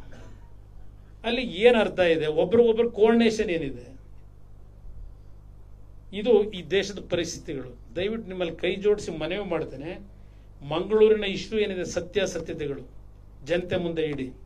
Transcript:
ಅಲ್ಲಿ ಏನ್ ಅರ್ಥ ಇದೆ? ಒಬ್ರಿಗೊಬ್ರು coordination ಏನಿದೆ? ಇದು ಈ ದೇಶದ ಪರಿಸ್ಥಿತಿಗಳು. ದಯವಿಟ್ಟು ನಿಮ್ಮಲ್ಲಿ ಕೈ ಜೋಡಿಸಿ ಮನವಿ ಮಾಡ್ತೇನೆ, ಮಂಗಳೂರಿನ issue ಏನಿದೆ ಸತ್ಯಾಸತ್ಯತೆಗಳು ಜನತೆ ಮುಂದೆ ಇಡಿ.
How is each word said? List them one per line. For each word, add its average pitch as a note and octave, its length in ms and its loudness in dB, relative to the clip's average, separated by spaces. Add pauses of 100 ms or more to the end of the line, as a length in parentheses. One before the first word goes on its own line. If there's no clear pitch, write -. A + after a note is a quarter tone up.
(1200)
ಅಲ್ಲಿ A#3+ 180 0
ಏನ್ G#3+ 340 4
ಅರ್ಥ F#3 240 2
ಇದೆ? D#3+ 260 4
ಒಬ್ರಿಗೊಬ್ರು A3+ 640 4
coordination A3 600 4
ಏನಿದೆ? D#3 480 -6 (2250)
ಇದು G#3+ 380 4
ಈ F3+ 160 -10
ದೇಶದ F#3+ 320 0 (120)
ಪರಿಸ್ಥಿತಿಗಳು. D#3 840 -6
ದಯವಿಟ್ಟು G#3 320 -4
ನಿಮ್ಮಲ್ಲಿ F3+ 280 -6
ಕೈ F#3+ 200 -2
ಜೋಡಿಸಿ G3+ 340 0
ಮನವಿ E3 340 -6
ಮಾಡ್ತೇನೆ, D#3+ 540 -6 (680)
ಮಂಗಳೂರಿನ G#3 560 4
issue G3 340 -4
ಏನಿದೆ F#3+ 260 -2
ಸತ್ಯಾಸತ್ಯತೆಗಳು D#3 1040 -4 (560)
ಜನತೆ F3 320 -2
ಮುಂದೆ E3+ 260 -2
ಇಡಿ. C3 300 -4 (140)